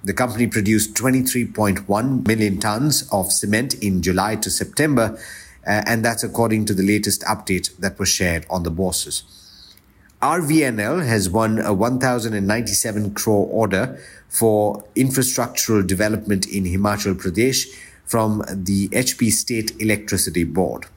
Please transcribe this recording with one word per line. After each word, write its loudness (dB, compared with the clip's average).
The -4
company 0
produced 2
twenty-three 0
point 0
one 0
million 2
tons 0
of 0
cement 0
in 0
July 0
to -4
September, 0
uh, 2
and 0
that's 0
according 0
to -2
the 0
latest 2
update -4
that -6
was 0
shared 0
on -2
the -2
bourses. -4
R 2
V 4
N 0
L 0
has 2
won 2
a 0
one 2
thousand 0
and -2
ninety-seven -2
crore 2
order 0
for 2
infrastructural 0
development 0
in -2
Himachal 0
Pradesh 0
from 0
the 0
H 0
P 2
State -2
Electricity -2
Board. -2